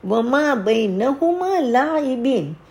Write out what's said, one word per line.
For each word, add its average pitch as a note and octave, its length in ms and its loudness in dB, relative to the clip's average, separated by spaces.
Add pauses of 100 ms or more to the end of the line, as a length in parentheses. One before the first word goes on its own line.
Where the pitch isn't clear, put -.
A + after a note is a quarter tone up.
વમા B3+ 500 0
બૈનહુમા B3+ 1040 0
લાઇબીન." B3+ 920 0 (180)